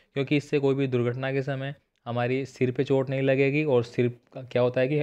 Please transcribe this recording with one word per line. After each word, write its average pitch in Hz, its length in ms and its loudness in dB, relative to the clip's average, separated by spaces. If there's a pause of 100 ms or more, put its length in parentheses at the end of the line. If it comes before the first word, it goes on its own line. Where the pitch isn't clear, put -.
(140)
क्योंकि 139 240 0
इससे 143 220 -2
कोई 135 160 2
भी 139 120 0
दुर्घटना 127 460 -2
के 135 80 -2
समय 135 340 -8 (320)
हमारी 123 380 -2
सिर 127 260 -2
पे 135 120 0
चोट 135 260 0
नहीं 135 120 -4
लगेगी। 139 420 2
और 127 200 4
सिर 123 240 0 (260)
का 135 80 -12
क्या 120 200 -2
होता 123 200 2
है 131 60 2
कि 147 160 0